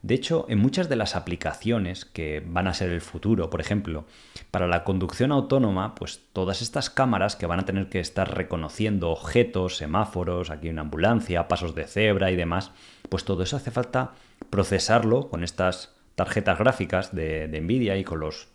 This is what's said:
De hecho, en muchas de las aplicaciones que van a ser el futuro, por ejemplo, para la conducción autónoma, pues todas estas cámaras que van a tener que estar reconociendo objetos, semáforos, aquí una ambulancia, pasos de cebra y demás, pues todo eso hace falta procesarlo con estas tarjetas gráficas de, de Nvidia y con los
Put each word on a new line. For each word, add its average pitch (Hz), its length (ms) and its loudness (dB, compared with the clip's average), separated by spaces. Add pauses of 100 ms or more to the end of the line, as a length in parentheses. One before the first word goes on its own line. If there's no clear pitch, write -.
De - 120 2
hecho, 160 340 0
en 107 100 2
muchas 151 300 4
de 135 80 0
las 107 180 -2
aplicaciones 92 880 -2
que 76 400 -6
van 87 220 0
a 90 80 0
ser 92 160 0
el 85 100 0
futuro, 92 480 0
por 82 120 -4
ejemplo, 85 460 -2 (440)
para 90 160 0
la 87 160 2
conducción 95 480 0
autónoma, 131 640 2
pues - 260 -10 (120)
todas 95 300 -2
estas 135 280 -4
cámaras 104 460 2
que - 100 -4
van 85 140 0
a 95 40 -2
tener 95 240 -2
que 92 120 -2
estar - 360 -2
reconociendo 90 760 0
objetos, 90 680 2
semáforos, 87 760 -2
aquí 78 180 -6
una 80 120 -4
ambulancia, 85 640 2
pasos 87 300 -2
de 80 80 -6
cebra 98 480 2
y - 20 2
demás, 87 380 -2 (360)
pues 92 160 -2
todo 92 200 0
eso 147 120 -4
hace 127 140 -4
falta 127 440 -2 (360)
procesarlo 110 760 4
con 85 160 -4
estas - 500 -2 (220)
tarjetas 87 420 2
gráficas 98 560 2
de, 78 320 -2
de 78 140 -6
Nvidia 101 360 0
y 98 60 0
con 85 160 -4
los 78 360 -8